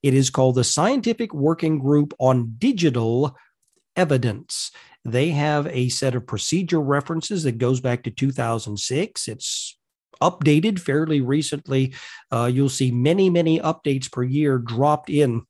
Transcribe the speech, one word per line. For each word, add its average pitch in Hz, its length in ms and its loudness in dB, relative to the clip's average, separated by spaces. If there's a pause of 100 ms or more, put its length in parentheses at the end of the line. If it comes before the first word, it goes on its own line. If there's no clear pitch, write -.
It 139 100 4
is 131 160 4
called 131 280 2
the 123 80 2
Scientific 226 680 0
Working 156 460 0
Group 147 420 2
on 123 380 2
Digital 139 760 0 (640)
Evidence. 131 720 -2 (340)
They 127 260 0
have 147 380 0
a 127 200 -2
set 127 260 -2
of 123 120 -6
procedure 165 540 -2
references 156 640 -2
that 120 140 -2
goes 123 220 0
back 123 220 -2
to 113 80 -6
two 135 200 -2
thousand 113 480 -4
six. - 500 -6
It's - 500 -10 (420)
updated 175 600 2
fairly 151 400 0
recently. 135 760 -2 (360)
Uh, 120 220 0
you'll 139 160 2
see 131 220 0
many, 165 400 4
many 165 300 2
updates 143 500 -4
per 123 120 -4
year 135 360 2
dropped 131 500 0
in 127 420 2